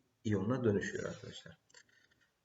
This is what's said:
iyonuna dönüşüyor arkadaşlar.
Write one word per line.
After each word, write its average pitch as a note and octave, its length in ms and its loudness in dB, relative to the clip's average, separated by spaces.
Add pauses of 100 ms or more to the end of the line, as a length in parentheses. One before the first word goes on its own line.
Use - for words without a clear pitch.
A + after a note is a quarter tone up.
(240)
iyonuna G#2+ 400 2
dönüşüyor G2 400 2
arkadaşlar. - 540 -10 (880)